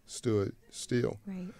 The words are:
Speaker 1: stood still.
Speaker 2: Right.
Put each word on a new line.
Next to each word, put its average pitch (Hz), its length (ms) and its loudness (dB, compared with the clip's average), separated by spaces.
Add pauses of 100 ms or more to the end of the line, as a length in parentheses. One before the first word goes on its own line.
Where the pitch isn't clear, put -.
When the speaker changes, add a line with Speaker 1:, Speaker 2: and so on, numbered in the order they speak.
Speaker 1:
stood 104 480 2 (160)
still. 120 560 0
Speaker 2:
Right. 185 220 -6 (120)